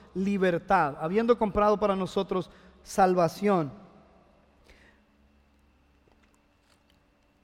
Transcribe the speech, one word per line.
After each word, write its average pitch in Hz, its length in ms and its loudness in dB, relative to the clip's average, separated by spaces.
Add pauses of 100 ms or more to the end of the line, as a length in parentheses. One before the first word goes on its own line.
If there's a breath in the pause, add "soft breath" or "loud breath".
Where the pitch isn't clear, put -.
(160 soft breath)
libertad, 185 840 0
habiendo 220 380 0
comprado 208 420 0
para 196 160 0
nosotros 185 540 -4 (320 soft breath)
salvación. 180 920 0 (3750 soft breath)